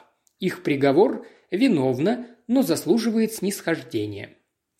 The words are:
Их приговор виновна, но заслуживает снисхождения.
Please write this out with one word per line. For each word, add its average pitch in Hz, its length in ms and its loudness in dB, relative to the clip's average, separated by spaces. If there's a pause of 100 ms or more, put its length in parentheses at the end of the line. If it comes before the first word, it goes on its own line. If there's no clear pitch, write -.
(400)
Их - 240 -4
приговор 139 600 2 (260)
виновна, 185 760 0 (200)
но 262 140 2
заслуживает 220 720 0
снисхождения. 117 1000 -6 (480)